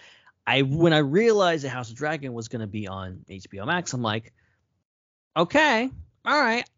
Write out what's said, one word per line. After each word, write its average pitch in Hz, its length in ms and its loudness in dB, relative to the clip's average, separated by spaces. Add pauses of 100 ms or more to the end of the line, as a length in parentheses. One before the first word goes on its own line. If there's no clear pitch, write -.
(440)
I, 127 180 2
when 160 300 2
I 151 60 6
realized 170 680 2
that 135 40 -6
House 127 220 -8
of 113 60 -16
Dragon 143 380 -6
was 113 140 -8
gonna 113 180 -6
be 104 220 -8
on 92 400 -12
H 95 200 -16
B 98 120 -14
O 101 40 -8
Max, 170 300 -4
I'm 127 80 -4
like, 113 300 -2 (1040)
"Okay, 254 520 2 (360)
all 285 160 2
right, 240 380 0